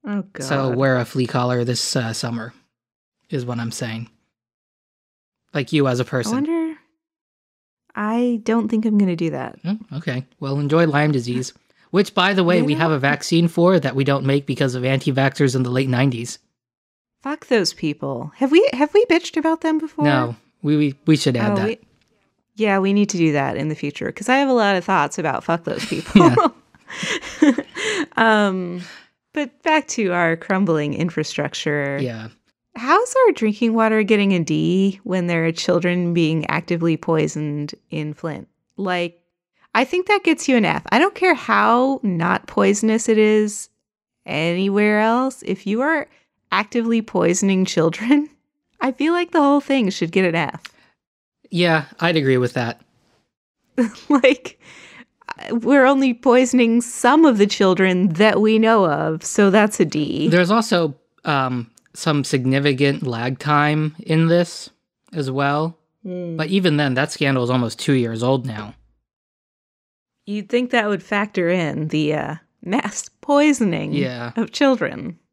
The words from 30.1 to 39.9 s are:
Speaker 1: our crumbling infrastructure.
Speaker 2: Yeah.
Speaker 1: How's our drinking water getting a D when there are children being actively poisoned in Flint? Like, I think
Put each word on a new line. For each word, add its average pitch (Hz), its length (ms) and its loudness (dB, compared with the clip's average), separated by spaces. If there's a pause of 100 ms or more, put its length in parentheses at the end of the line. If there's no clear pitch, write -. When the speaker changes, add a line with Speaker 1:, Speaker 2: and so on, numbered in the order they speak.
Speaker 1:
our 170 240 0
crumbling 165 580 -2
infrastructure. 147 1080 -4
Speaker 2:
Yeah. 113 280 -8 (460)
Speaker 1:
How's 339 400 0 (120)
our 370 60 6
drinking 220 400 -2
water 220 300 2
getting 202 300 2
a 175 100 0
D 180 600 0
when 185 240 -4
there 165 180 0
are 165 60 0
children 175 600 0
being 160 340 0
actively 165 500 -2
poisoned 151 760 -4 (160)
in 151 240 -8
Flint? 156 340 -12 (280)
Like, 180 460 -4 (520)
I 247 100 2
think 359 240 -2